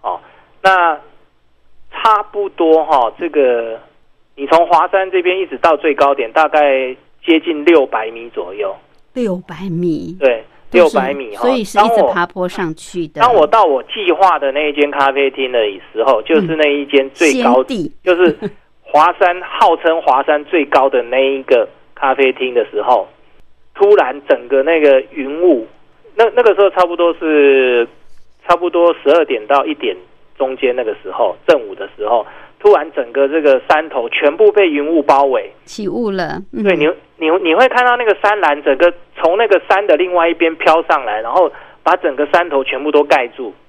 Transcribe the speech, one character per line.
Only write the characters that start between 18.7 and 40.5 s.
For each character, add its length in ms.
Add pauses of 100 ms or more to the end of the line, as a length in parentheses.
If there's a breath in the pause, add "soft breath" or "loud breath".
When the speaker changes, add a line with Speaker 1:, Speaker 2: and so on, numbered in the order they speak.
Speaker 1:
华 320
山， 280
号 360
称 240
华 200
山 220
最 220
高 220
的 140
那 160
一 240
个 260 (280)
咖 180
啡 180
厅 220
的 160
时 100
候， 280 (680)
突 220
然 180 (140)
整 180
个 160
那 180
个 200 (100)
云 320
雾， 240 (480)
那， 100 (120)
那 60
个 120
时 60
候 100
差 160
不 80
多 200
是， 760 (580)
差 80
不 160
多 320
十 80
二 140
点 240
到 180
一 80
点 220 (400)
中 200
间 200
那 80
个 180
时 80
候， 260 (100)
正 140
午 140
的 220
时 120
候， 160 (360 loud breath)
突 140
然 180
整 200
个 160
这 140
个 260
山 200
头 220
全 260
部 160
被 160
云 180
雾 160
包 220
围。 260 (140)
Speaker 2:
起 240
雾 220
了。 300 (120)
嗯。 100
Speaker 1:
对， 140
你， 100 (300)
你， 140 (120)
你 120
会 140
看 160
到 120
那 80
个 180
山 180
岚 220
整 160
个 140 (240)
从 200
那 120
个 200
山 180
的 100
另 180
外 140
一 60
边 220